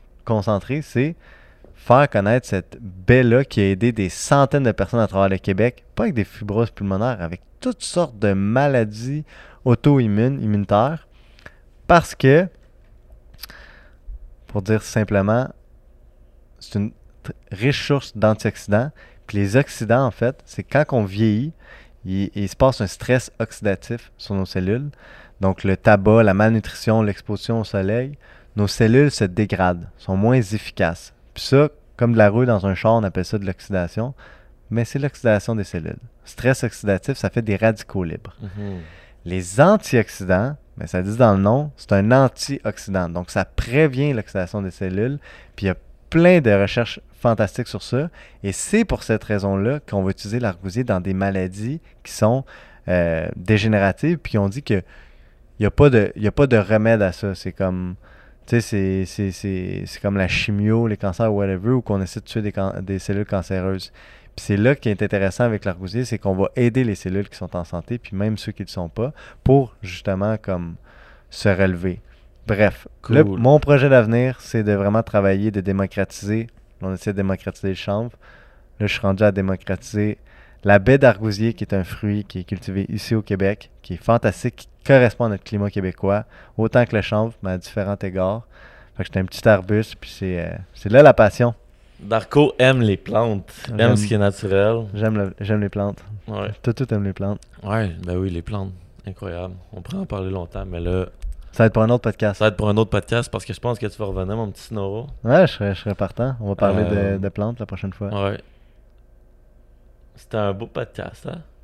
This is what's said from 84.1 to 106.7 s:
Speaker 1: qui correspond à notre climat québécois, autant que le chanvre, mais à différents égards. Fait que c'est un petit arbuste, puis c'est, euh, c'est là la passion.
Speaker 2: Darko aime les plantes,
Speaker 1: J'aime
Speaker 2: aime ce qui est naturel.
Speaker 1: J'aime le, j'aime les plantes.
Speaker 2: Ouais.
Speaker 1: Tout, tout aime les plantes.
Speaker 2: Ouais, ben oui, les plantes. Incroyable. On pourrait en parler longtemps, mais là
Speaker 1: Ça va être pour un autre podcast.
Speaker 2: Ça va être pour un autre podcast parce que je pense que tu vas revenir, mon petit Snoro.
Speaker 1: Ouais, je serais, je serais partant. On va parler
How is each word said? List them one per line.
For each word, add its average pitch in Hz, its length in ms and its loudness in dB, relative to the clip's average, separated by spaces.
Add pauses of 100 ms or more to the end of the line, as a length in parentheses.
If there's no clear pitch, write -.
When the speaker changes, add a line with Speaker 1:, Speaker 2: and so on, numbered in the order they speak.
Speaker 1:
qui - 140 -20 (140)
correspond 123 420 4
à 113 40 0
notre 101 140 -6
climat 101 260 -4
québécois, 98 560 -2 (320)
autant 113 280 2
que 117 100 -4
le 101 80 0
chanvre, 113 400 -2
mais 95 80 -4
à 92 80 -4
différents 98 420 -6
égards. 95 460 -4 (500)
Fait 98 60 -4
que - 100 -12
c'est 98 60 0
un 92 60 0
petit - 220 -2
arbuste, 104 540 2
puis - 80 -18
c'est, 92 340 -6
euh, 82 120 -8 (180)
c'est - 160 -8
là 143 140 8
la 143 100 10
passion. 117 400 4 (460)
Speaker 2:
Darko 113 600 2
aime 127 220 4
les 104 160 2
plantes, 113 520 -2 (180)
Speaker 1:
J'aime 110 120 -6
Speaker 2:
aime 117 160 6
ce 104 100 2
qui 104 80 -2
est 107 40 2
naturel. 101 760 0
Speaker 1:
J'aime 107 240 0
le, 98 220 -2
j'aime 104 220 -2
les 101 80 -2
plantes. 101 340 -4 (240)
Speaker 2:
Ouais. 104 220 -8 (120)
Speaker 1:
Tout, 120 120 0
tout 127 200 -4
aime 101 120 -2
les 98 80 -4
plantes. 98 260 -6 (240)
Speaker 2:
Ouais, 104 280 -4 (140)
ben 87 120 -4
oui, 95 120 -2
les 85 120 -6
plantes. 95 320 -10 (340)
Incroyable. 90 460 -12 (180)
On 95 100 -16
pourrait 185 200 -10
en 135 40 -8
parler 95 240 -6
longtemps, 95 360 -8
mais 90 160 -10
là 90 240 -2 (480)
Speaker 1:
Ça 117 100 2
va 113 40 6
être 104 60 0
pour 110 100 4
un 113 60 2
autre 120 120 2
podcast. 107 380 -2
Speaker 2:
Ça 107 60 2
va 110 40 6
être 104 80 -4
pour 104 100 -2
un 104 80 2
autre 110 140 2
podcast 117 420 -4
parce - 140 -8
que 110 80 -10
je - 80 -14
pense 120 180 -4
que 110 60 -8
tu 101 120 -8
vas 110 100 -6
revenir, 95 280 -6
mon 110 160 -6
petit - 120 -18
Snoro. 107 440 -8 (160)
Speaker 1:
Ouais, 151 240 6
je - 60 -2
serais, 101 220 -2
je - 40 -10
serais 101 160 -4
partant. 120 460 -4
On 104 80 -6
va 98 60 -2
parler 104 280 2